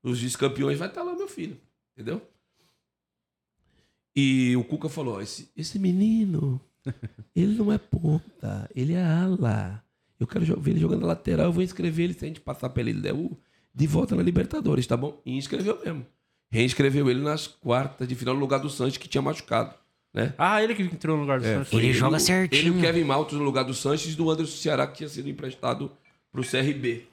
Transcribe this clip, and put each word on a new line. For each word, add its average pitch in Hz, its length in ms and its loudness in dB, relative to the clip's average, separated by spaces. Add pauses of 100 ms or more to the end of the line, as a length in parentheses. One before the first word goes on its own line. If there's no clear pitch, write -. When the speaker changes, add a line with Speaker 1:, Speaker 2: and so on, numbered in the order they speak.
Speaker 1:
os 123 180 -2
vice-campeões, 135 600 -2
vai 190 120 -6
tá 349 120 -8
lá 359 120 -6
meu 392 140 -8
filho, - 280 -12 (360)
entendeu? 156 280 -8 (1900)
E 131 420 4
o 120 60 2
Cuca 156 260 -4
falou: 120 320 -6
esse, - 340 -12
esse 165 240 -6
menino 185 800 2 (260)
<laughs> 135 80 -6 (420)
"Ele 196 220 4
não 208 140 2
é 214 60 2
ponta, 151 960 -2
ele 135 180 0
é 180 100 2
ala. 151 800 0 (360)
Eu 127 80 -2
quero - 180 0
jo-, 160 140 0
ver 147 120 0
ele 170 80 2
jogando 165 220 2
na 165 60 0
lateral, 170 400 0
eu 175 40 2
vou 175 120 2
inscrever 170 420 -2
ele, 180 80 -2
se - 100 -10
a 151 40 -6
gente 160 140 -10
passar - 280 -8
pela 113 200 -2
L 104 120 -2
D 98 100 -2
U, 156 260 -4 (360)
de 147 140 4
volta 160 280 2
na 175 80 2
Libertadores, 175 640 2
tá 117 100 2
bom?" 147 280 -6
E 127 120 -6
inscreveu 185 460 -2
mesmo. 151 220 -8 (460)
Reinscreveu 135 580 4
ele 127 120 2
nas 151 260 -2
quartas 127 600 -2
de 127 80 -4
final 127 200 -2
no 143 40 -2
lugar 135 200 0
do 143 100 -4
Sanches, 135 280 -2
que - 100 -14
tinha 139 160 0
machucado, 117 500 -2 (400)
né? 123 240 -2
Speaker 2:
Ah, 202 260 2
ele 220 120 0
que 202 80 -2
entrou 160 320 -2
no 147 80 0
lugar 139 160 0
do 117 80 -2
Speaker 1:
É, 110 80 2
Speaker 2:
Sanches. 135 160 -2
Speaker 1:
foi 110 80 4
Speaker 3:
Ele 113 80 4
Speaker 1:
ele, 107 100 4
Speaker 3:
joga 131 200 4
Speaker 1:
o, - 20 2
Speaker 3:
certinho. 180 420 4
Speaker 1:
ele, 165 80 4
o 180 120 2
Kevin 165 220 4
Maltos 147 360 0
no 147 40 0
lugar 131 200 2
do 131 100 -4
Sanches 151 400 -2
e - 20 -6
do 160 140 0
Anderson 160 280 -2
Ceará, 143 280 0
que 139 120 -12
tinha 151 120 -12
sido 139 180 -10
emprestado 135 640 -6 (400)
pro 127 120 -4
C 127 140 -2
R 139 160 2
B. 123 400 -4